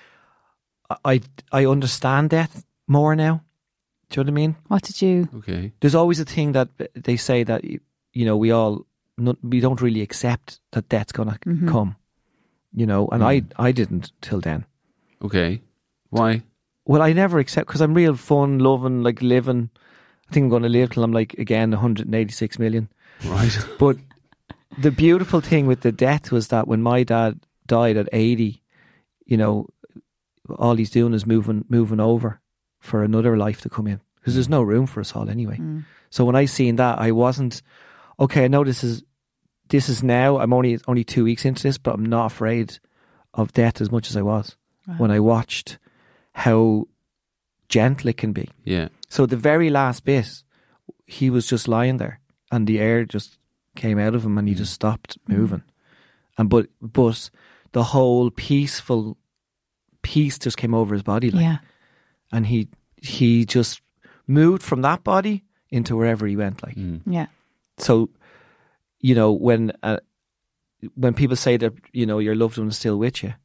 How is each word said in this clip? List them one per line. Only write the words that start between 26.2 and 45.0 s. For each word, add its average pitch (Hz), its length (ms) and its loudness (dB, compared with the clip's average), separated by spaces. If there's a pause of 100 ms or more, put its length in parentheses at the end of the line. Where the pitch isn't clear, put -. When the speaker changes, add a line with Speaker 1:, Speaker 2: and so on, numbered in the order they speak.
Speaker 1:
was 117 160 0
that 117 200 0
when 113 140 0
my 120 220 2
dad 113 360 0 (260)
died 117 300 2
at 104 160 -2
eighty, 113 500 0 (640)
you 120 100 2
know, 107 300 0 (920)
all 120 180 2
he's 110 140 -2
doing 117 240 2
is 107 120 -2
moving, 110 420 0
moving 110 320 2
over 113 400 0 (400)
for 110 220 -2
another 113 340 2
life 104 260 -2
to 120 80 -10
come 107 160 -6
in, 101 140 -6 (220)
'cause 123 120 -2
there's 127 140 0
Speaker 3:
Mm. - 100 -6
Speaker 1:
no 123 40 2
room 113 240 2
for 110 140 -10
us - 160 -10
all 107 140 -6
anyway. 107 280 -6
Speaker 2:
Mm. 156 260 -10 (260)
Speaker 1:
So 123 140 0
when 123 120 2
I 139 80 4
seen 123 320 0
that, 123 220 0
I 113 140 0
wasn't, 123 500 0 (580)
okay, 135 240 2
I 127 40 4
know 143 160 4
this 131 200 -2
is, 117 180 -4 (640)
this 139 200 0
is 120 140 -2
now, 127 360 2
I'm 117 140 0
only, 123 340 2
only 123 180 0
two 120 200 0
weeks 117 220 -2
into 131 160 -2
this, 139 160 -2
but - 160 -2
I'm 107 100 -4
not 117 220 0
afraid 113 520 -4 (540)
of 110 220 -2
death 117 260 2
as 104 100 -2
much 117 200 -4
as 107 60 -6
I 101 60 -2
was 104 340 -4 (300)
Speaker 2:
Right. 170 140 -10